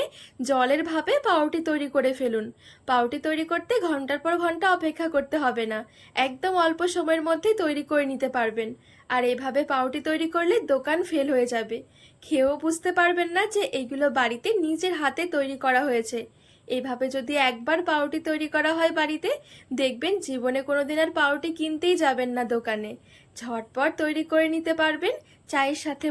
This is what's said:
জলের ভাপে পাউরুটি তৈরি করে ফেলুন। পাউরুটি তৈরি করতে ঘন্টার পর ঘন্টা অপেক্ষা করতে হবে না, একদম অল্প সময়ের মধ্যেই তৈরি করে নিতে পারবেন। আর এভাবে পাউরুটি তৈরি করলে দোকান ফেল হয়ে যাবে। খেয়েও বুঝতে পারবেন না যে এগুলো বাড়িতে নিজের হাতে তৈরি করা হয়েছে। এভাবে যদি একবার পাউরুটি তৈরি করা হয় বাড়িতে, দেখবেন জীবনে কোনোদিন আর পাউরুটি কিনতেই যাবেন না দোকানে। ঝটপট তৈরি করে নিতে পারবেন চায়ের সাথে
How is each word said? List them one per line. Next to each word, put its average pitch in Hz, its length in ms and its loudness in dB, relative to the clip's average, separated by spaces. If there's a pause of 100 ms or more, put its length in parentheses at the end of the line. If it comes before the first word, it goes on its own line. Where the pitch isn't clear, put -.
(500)
জলের 269 340 4
ভাপে 320 300 0 (120)
পাউরুটি 320 340 2 (100)
তৈরি 294 200 -2
করে 262 240 2
ফেলুন। 233 320 -2 (400)
পাউরুটি 240 340 0
তৈরি 311 260 -2
করতে 339 280 -2 (140)
ঘন্টার 277 320 -2
পর 330 180 0
ঘন্টা 339 300 0 (100)
অপেক্ষা 320 320 -2
করতে 277 280 -2
হবে 233 280 0
না, 220 140 -4 (360)
একদম 269 380 0 (120)
অল্প 330 220 0
সময়ের 330 400 0
মধ্যেই 330 360 2
তৈরি 294 260 0
করে 294 160 2
নিতে 269 240 -2
পারবেন। 226 400 -2 (400)
আর 247 120 2 (100)
এভাবে 254 300 -2 (100)
পাউরুটি 262 300 0
তৈরি 311 340 0
করলে 339 200 2 (160)
দোকান 277 280 0 (100)
ফেল 277 240 0
হয়ে 247 200 2
যাবে। 226 240 -4 (460)
খেয়েও 277 300 2 (100)
বুঝতে 330 280 0
পারবেন 349 400 2
না 370 120 2 (120)
যে 403 80 2 (160)
এগুলো 269 260 -2 (140)
বাড়িতে 240 300 0 (160)
নিজের 320 360 0
হাতে 285 220 0 (120)
তৈরি 269 220 0
করা 262 320 2
হয়েছে। 233 320 -2 (460)
এভাবে 254 380 -2 (100)
যদি 269 180 -4 (160)
একবার 247 300 0 (100)
পাউরুটি 302 300 0 (100)
তৈরি 311 260 -2
করা 302 220 2
হয় 330 220 4
বাড়িতে, 311 320 0 (480)
দেখবেন 269 340 0 (140)
জীবনে 254 320 0 (100)
কোনোদিন 285 340 0
আর 330 140 0
পাউরুটি 294 320 2 (100)
কিনতেই 311 440 2
যাবেন 254 340 2
না 247 60 0 (100)
দোকানে। 220 380 -4 (460)
ঝটপট 240 540 -4 (100)
তৈরি 302 300 0
করে 320 240 4
নিতে 330 260 -2
পারবেন 311 340 0 (340)
চায়ের 285 340 0
সাথে 302 280 -4